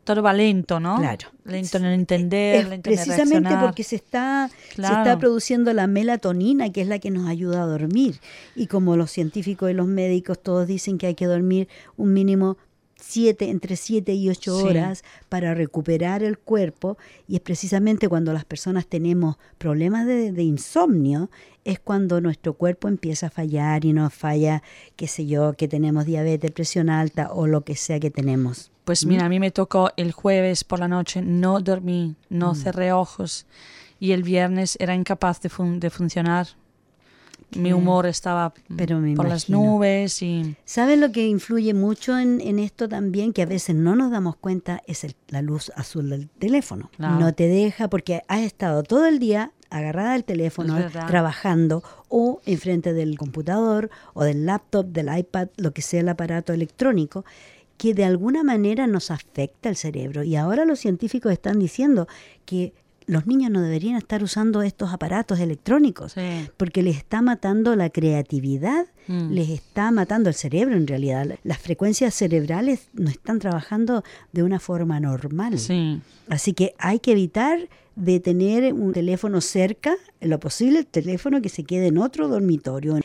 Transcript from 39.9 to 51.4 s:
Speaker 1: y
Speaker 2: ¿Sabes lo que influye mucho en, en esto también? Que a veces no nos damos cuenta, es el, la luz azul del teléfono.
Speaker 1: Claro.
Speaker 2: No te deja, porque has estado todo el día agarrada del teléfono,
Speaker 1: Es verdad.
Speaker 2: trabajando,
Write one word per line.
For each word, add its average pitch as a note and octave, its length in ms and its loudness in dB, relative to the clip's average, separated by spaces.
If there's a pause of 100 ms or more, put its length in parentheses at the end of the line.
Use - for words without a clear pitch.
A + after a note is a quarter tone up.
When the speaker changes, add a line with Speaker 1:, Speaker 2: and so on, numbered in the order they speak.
Speaker 1:
y E3 420 -4
Speaker 2:
¿Sabes C4+ 340 2
lo C#4+ 140 4
que A3+ 160 0
influye A3 440 0
mucho G#3 460 0
en, B3 220 2
en G3+ 180 -2
esto G#3 300 -4
también? G#3 440 -2
Que G3 100 0
a E3+ 40 0
veces F3+ 300 -2
no E3+ 180 4
nos B3+ 160 2
damos F#3 260 -2
cuenta, F3+ 520 -6
es D#3 160 -10
el, C#3+ 100 -10 (140)
la C#3 120 -6
luz D3+ 360 -6
azul C#3+ 340 -6
del C#3+ 200 -8
teléfono. - 640 -2
Speaker 1:
Claro. E3 240 0
Speaker 2:
No E3 120 4
te E3+ 140 2
deja, G3+ 420 2
porque F3 380 -4
has G3+ 140 -2
estado F3 420 -2
todo C4+ 240 4
el D#4 140 4
día A3 320 0 (180)
agarrada E3 440 -2
del A#3+ 100 -2
teléfono, E3 520 -2
Speaker 1:
Es F3+ 160 0
verdad. E3 140 -8
Speaker 2:
trabajando, E3 800 2 (240)